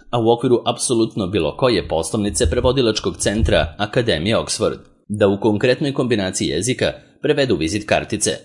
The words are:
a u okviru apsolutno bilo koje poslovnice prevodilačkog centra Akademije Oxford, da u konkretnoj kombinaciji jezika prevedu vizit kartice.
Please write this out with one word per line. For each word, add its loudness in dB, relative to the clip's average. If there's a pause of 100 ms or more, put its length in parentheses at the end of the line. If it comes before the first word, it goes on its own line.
(100)
a 0
u 4
okviru 4
apsolutno 0
bilo -2
koje 0
poslovnice -2
prevodilačkog 0
centra 0
Akademije 0
Oxford, -2 (300)
da 2
u 0
konkretnoj 0
kombinaciji -2
jezika -2 (300)
prevedu 2
vizit -4
kartice. 0 (140)